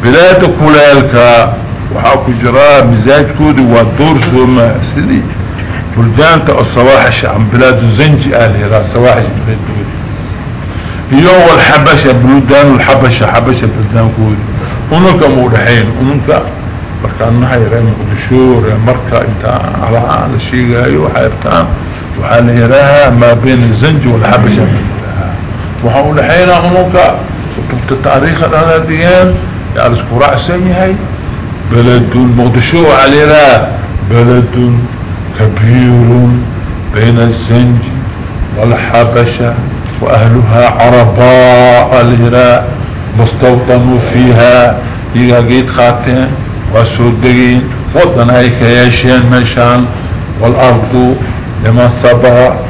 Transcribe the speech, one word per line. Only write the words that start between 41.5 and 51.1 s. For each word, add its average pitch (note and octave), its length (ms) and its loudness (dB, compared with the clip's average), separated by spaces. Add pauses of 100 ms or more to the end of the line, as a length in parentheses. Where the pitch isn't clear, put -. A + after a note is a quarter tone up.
علي A#2+ 320 2
را A#2+ 360 2 (540)
مستوطنوا B2 800 2 (140)
فيها B2 640 2 (380)
إيغا A#2+ 240 2
جيد B2 300 0
خاتين B2 580 0 (460)
وسودين A#2+ 880 2 (320)
وطن C3 360 2
هاي B2 180 2
كياشين B2 760 2 (100)
مشان B2 520 0 (560)
والأرض B2 760 0 (480)